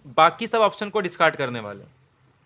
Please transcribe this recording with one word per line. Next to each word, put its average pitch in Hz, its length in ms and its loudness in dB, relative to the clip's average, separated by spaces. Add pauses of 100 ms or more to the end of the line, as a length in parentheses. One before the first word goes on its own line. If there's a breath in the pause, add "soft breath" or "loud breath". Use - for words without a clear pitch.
(160)
बाकी 165 320 4
सब 233 120 -2
option 208 300 0
को 202 100 -2
discard 170 360 0
करने 123 240 -6
वाले 101 240 -12
हैं। - 160 -20 (460)